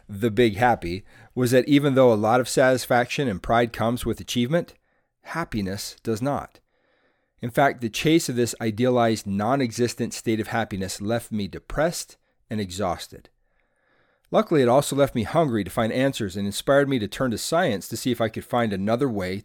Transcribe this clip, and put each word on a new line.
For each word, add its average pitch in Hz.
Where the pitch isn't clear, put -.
the 104
big 110
happy 101
was 123
that 127
even 139
though 127
a 107
lot 123
of 123
satisfaction 131
and 95
pride 117
comes 117
with 113
achievement, 127
happiness 107
does 110
not. 127
In 123
fact, 139
the 117
chase 156
of 127
this 120
idealized, 117
non-existent 117
state 110
of 101
happiness 101
left 113
me 104
depressed -
and 107
exhausted. 90
Luckily, 170
it 120
also 139
left 139
me 117
hungry 120
to 85
find 110
answers 120
and 101
inspired 139
me 131
to 101
turn 131
to -
science 156
to 117
see 127
if -
I 113
could 101
find 117
another 110
way 95